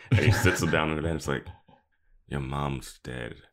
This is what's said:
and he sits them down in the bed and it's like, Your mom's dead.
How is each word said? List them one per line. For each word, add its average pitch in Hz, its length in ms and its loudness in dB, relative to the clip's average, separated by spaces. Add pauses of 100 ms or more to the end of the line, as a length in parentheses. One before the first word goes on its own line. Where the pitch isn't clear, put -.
(100)
and - 100 6
he 78 120 6
sits - 280 2
them 85 100 0
down 80 200 2
in 78 60 0
the 76 60 -2
bed 80 100 0
and 78 60 -2
it's - 100 -6
like, 69 180 -2 (800)
Your 71 120 -4
mom's 69 640 -6
dead. 60 340 -10 (160)